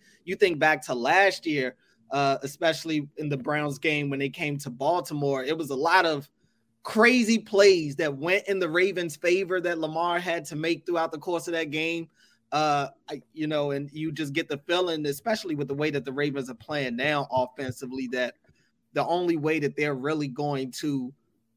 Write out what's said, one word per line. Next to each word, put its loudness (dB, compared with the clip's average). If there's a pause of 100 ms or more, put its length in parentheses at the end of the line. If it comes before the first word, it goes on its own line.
(260)
you -6
think 2
back 4
to -4
last 4
year, -2 (360)
uh, 2
especially -2 (100)
in -4
the 0
Browns -2
game 0
when -4
they -2
came -4
to -8
Baltimore, 0
it -2
was -6
a -4
lot 4
of -2 (540)
crazy 6
plays 6
that 0
went 0
in 0
the 0
Ravens' 0
favor 0
that -2
Lamar 0
had -2
to -8
make -2
throughout 0
the -10
course -4
of -4
that -2
game. -4 (420)
Uh, 0 (200)
I, -10 (120)
you -4
know, 0
and -4
you -6
just -6
get -4
the -4 (100)
feeling, 0
especially -4
with -4
the -2
way -2
that -4
the -8
Ravens -4
are -12
playing -4
now 0
offensively, -4
that -2 (560)
the 0
only 0
way 0
that -2
they're 0
really -2
going -4
to -4 (440)